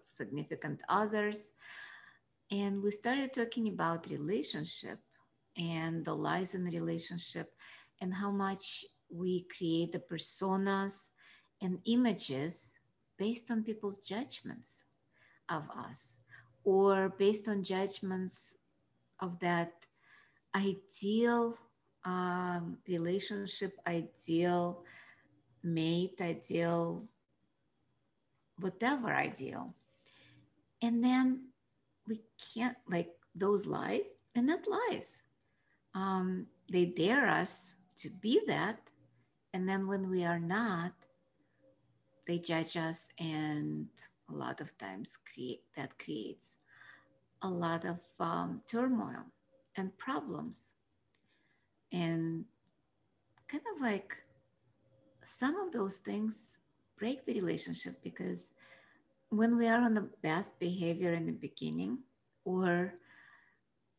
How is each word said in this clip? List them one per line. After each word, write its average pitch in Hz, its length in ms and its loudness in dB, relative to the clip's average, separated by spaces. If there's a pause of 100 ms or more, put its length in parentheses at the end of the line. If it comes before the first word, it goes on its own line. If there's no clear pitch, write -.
(100)
significant 147 760 -6
others. 208 640 0 (1000)
And 202 320 0
we 208 80 2
started 254 440 0
talking 233 340 0
about 165 420 0
relationship 156 880 -4 (580)
and 165 480 -2
the 160 100 -2
lies 160 400 0
in 185 100 -2
relationship 170 880 -4 (480)
and 185 140 -4
how 202 160 -2
much 196 540 -2 (260)
we 180 360 -2 (100)
create 170 360 0
the 175 60 -4
personas 196 960 -2 (640)
and 185 240 -2
images 180 880 0 (460)
based 226 320 -2
on 220 120 2
people's 214 360 -4
judgments - 840 -10 (640)
of 151 260 -2
us, - 400 -12 (480)
or 190 540 6
based 208 300 4
on 202 140 0
judgments 190 920 -4 (640)
of 175 200 -4
that 170 320 2 (840)
ideal, 220 1000 2 (520)
um, 180 720 -2 (100)
relationship, 190 960 -2
ideal 175 1000 0 (800)
mate, 170 600 2
ideal 170 840 0 (1500)
whatever 233 500 0
ideal. 139 640 -2 (1080)
And 233 240 2
then 254 440 4 (600)
we 220 140 -4 (320)
can't, 240 220 0 (120)
like, 175 220 0 (240)
those 196 320 4
lies, 208 400 0 (280)
and 240 120 4
not 339 200 2
lies. 415 520 0 (760)
Um, 185 520 0 (240)
they 180 160 6
dare 220 420 4
us - 460 2 (240)
to - 100 -10
be 226 380 4
that. 180 340 0 (720)
And 185 160 0
then 190 180 0
when 190 220 0
we 185 160 2
are 170 160 2
not, 180 520 0 (1300)
they 170 120 0
judge 165 380 -2
us. 165 300 -4 (120)
And 151 720 -4 (400)
a 156 60 -12
lot 135 260 -6
of - 180 -14
times - 380 -12 (160)
create, 123 300 -10 (120)
that 139 240 -10
creates - 520 -10 (920)
a 196 60 -2
lot 170 380 0
of, 175 120 -4 (220)
um, 175 480 0
turmoil 240 560 0 (520)
and 190 200 -4
problems. 262 720 -6 (1300)
And 165 520 0 (1040)
kind 294 140 -6 (120)
of, 302 60 -8
like, 208 380 -2 (1080)
some 294 320 -2
of 370 160 -4
those 196 240 -2
things 214 380 -4 (640)
break 240 260 -4
the 247 160 -2
relationship, 170 640 -4
because - 500 -8 (800)
when 226 260 6
we 233 100 4
are 226 140 6
on 233 140 6
the 202 160 0 (120)
best 165 360 0
behavior 175 560 0
in 165 100 0
the 165 80 0
beginning 165 640 -4 (460)
or 180 480 2 (1080)